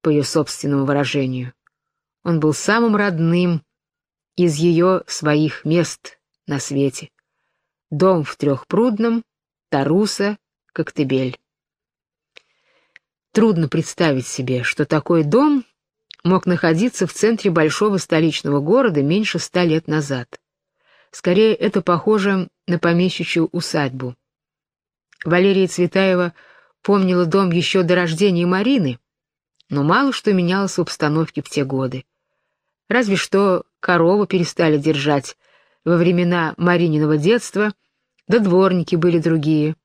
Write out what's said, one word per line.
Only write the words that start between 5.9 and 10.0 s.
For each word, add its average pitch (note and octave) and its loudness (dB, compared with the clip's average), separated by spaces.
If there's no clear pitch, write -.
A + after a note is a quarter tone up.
на C#3 -6
свете. C#3 -4
Дом E3+ 2
в - -10
Трёхпрудном, A3 -2
Таруса, G3 0